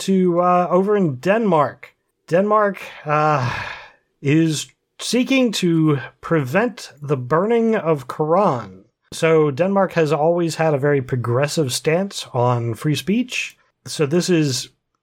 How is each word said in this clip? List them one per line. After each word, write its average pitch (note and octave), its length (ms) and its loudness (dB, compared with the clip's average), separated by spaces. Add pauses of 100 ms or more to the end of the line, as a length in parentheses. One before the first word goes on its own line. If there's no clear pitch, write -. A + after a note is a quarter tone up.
to, F#3 340 2
uh, F3+ 300 2
over F#3+ 240 2
in E3+ 220 0
Denmark. E3+ 760 0 (340)
Denmark, G3+ 540 2 (240)
uh, D3+ 460 0 (720)
is D3+ 460 0 (320)
seeking B3+ 520 0
to D#3+ 480 2 (220)
prevent E3+ 800 -2
the C#3+ 160 -2
burning G#3 580 0
of D#3 320 -2
Quran. D3 760 -2 (300)
So D#3+ 380 2
Denmark F#3 420 0
has D#3 200 2
always E3 420 0
had D#3+ 180 0
a C#3+ 40 0 (100)
very C#3+ 140 2
progressive B2+ 720 -2
stance F3+ 600 -4
on A#2+ 420 0
free D3+ 200 -2
speech. A3 640 -4 (280)
So D3 200 -2
this E3+ 240 0
is D3+ 400 0 (340)